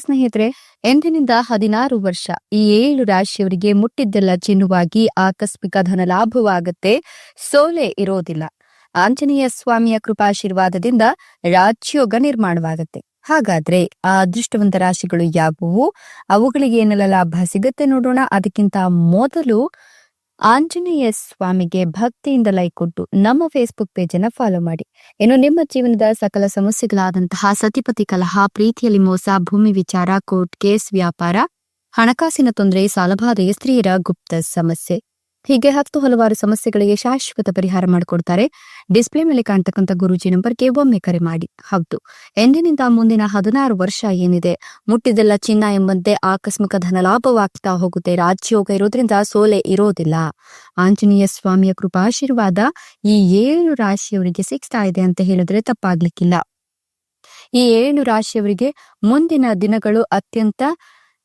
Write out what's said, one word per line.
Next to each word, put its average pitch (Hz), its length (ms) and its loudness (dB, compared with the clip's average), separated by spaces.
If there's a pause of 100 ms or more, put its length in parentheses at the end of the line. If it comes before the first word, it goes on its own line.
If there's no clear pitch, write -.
ಸ್ನೇಹಿತರೆ, 247 760 -2
ಎಂದಿನಿಂದ 302 460 0 (100)
ಹದಿನಾರು 226 600 -2
ವರ್ಷ 185 320 -6 (220)
ಈ 208 40 0
ಏಳು 226 460 2
ರಾಶಿಯವರಿಗೆ 190 720 0
ಮುಟ್ಟಿದ್ದೆಲ್ಲ 202 640 0
ಚಿನ್ನವಾಗಿ 190 720 0
ಆಕಸ್ಮಿಕ 190 760 -4
ಧನ 185 220 0
ಲಾಭವಾಗುತ್ತೆ, 196 960 0 (500)
ಸೋಲೆ 294 360 2
ಇರೋದಿಲ್ಲ. 175 560 -4 (520)
ಆಂಜನೇಯ 262 540 0
ಸ್ವಾಮಿಯ 226 500 0
ಕೃಪಾಶೀರ್ವಾದದಿಂದ 202 1040 0 (420)
ರಾಜ್ಯೋಗ 196 760 2
ನಿರ್ಮಾಣವಾಗುತ್ತೆ. 170 840 -2 (200)
ಹಾಗಾದ್ರೆ 180 680 0 (160)
ಆ 190 140 4
ಅದೃಷ್ಟವಂತ 196 560 0
ರಾಶಿಗಳು 180 600 -2
ಯಾವುವು, 170 580 0 (360)
ಅವುಗಳಿಗೆ 233 480 2
ಏನೆಲ್ಲ 214 280 2
ಲಾಭ 180 380 2
ಸಿಗುತ್ತೆ 233 420 -2
ನೋಡೋಣ. 254 340 0 (120)
ಅದಕ್ಕಿಂತ 202 460 -2 (100)
ಮೊದಲು 214 840 0 (720)
ಆಂಜನೇಯ 302 680 0
ಸ್ವಾಮಿಗೆ 185 720 -2
ಭಕ್ತಿಯಿಂದ 233 640 -2
ಲೈಕ್ 185 280 0
ಕೊಟ್ಟು - 380 -6
ನಮ್ಮ 226 300 2 (120)
Facebook 233 380 -4
ಪೇಜ್ 180 220 -4
ಅನ್ನ 185 100 0 (120)
ಫಾಲೋ 196 220 0
ಮಾಡಿ. 165 260 -6 (340)
ಇನ್ನು 233 160 4
ನಿಮ್ಮ 285 240 4 (140)
ಜೀವನದ 240 280 0 (180)
ಸಕಲ 202 260 0
ಸಮಸ್ಯೆಗಳಾದಂತಹ 196 1080 -2
ಸತಿಪತಿ 214 520 -2
ಕಲಹ, 180 340 -2 (140)
ಪ್ರೀತಿಯಲ್ಲಿ 214 460 0
ಮೋಸ, 185 380 0
ಭೂಮಿ 208 340 2
ವಿಚಾರ, 185 380 -2 (160)
ಕೋರ್ಟ್ 185 300 -4
ಕೇಸ್, 202 380 -2
ವ್ಯಾಪಾರ, 175 420 -2 (560)
ಹಣಕಾಸಿನ 254 600 0
ತೊಂದರೆ, 196 360 0
ಸಾಲಬಾಧೆ, 196 680 0
ಸ್ತ್ರೀಯರ 247 320 0 (120)
ಗುಪ್ತ - 420 -6
ಸಮಸ್ಯೆ, 165 600 -4 (460)
ಹೀಗೆ 269 220 4
ಹತ್ತು 285 300 -2
ಹಲವಾರು 233 360 2
ಸಮಸ್ಯೆಗಳಿಗೆ 208 600 0
ಶಾಶ್ವತ 247 540 -4
ಪರಿಹಾರ 185 380 -2
ಮಾಡಿಕೊಡ್ತಾರೆ. 175 640 0 (420)
ಡಿಸ್‌ಪ್ಲೇ 240 300 2
ಮೇಲೆ 294 180 2
ಕಾಣ್ತಕ್ಕಂಥ 196 520 -2
ಗುರೂಜಿ 185 360 0
ನಂಬರ್ಗೆ 233 400 0
ಒಮ್ಮೆ 254 300 2
ಕರೆ 175 180 -2
ಮಾಡಿ. 165 320 -4 (120)
ಹೌದು, - 400 -4 (360)
ಎಂದಿನಿಂದ 285 500 2
ಮುಂದಿನ 226 380 2
ಹದಿನಾರು 214 520 0
ವರ್ಷ 185 340 -4
ಏನಿದೆ, 180 460 0 (300)
ಮುಟ್ಟಿದ್ದೆಲ್ಲ 220 480 2
ಚಿನ್ನ 214 280 0 (100)
ಎಂಬಂತೆ 190 400 0
ಆಕಸ್ಮಿಕ 190 600 -2
ಧನ 180 260 -2
ಲಾಭವಾಗ್ತಾ 214 680 0
ಹೋಗುತ್ತೆ. 180 460 -2
ರಾಜ್ಯೋಗ 190 600 0
ಇರೋದ್ರಿಂದ 214 360 0 (120)
ಸೋಲೆ 208 360 2
ಇರೋದಿಲ್ಲ. 185 560 0 (600)
ಆಂಜನೇಯ 196 500 4
ಸ್ವಾಮಿಯ 190 460 0
ಕೃಪಾಶೀರ್ವಾದ 202 840 -2 (480)
ಈ 208 260 4
ಏಳು 294 420 2
ರಾಶಿಯವರಿಗೆ 196 720 -4
ಸಿಗ್ತಾ 240 400 -6
ಇದೆ 185 180 -2
ಅಂತ 185 200 0
ಹೇಳಿದ್ರೆ 185 400 0
ತಪ್ಪಾಗ್ಲಿಕ್ಕಿಲ್ಲ. 175 720 -2 (1200)
ಈ 247 60 2
ಏಳು 247 440 2
ರಾಶಿಯವರಿಗೆ 220 680 -2 (300)
ಮುಂದಿನ 285 420 2 (160)
ದಿನಗಳು 214 400 0
ಅತ್ಯಂತ 214 640 -2 (600)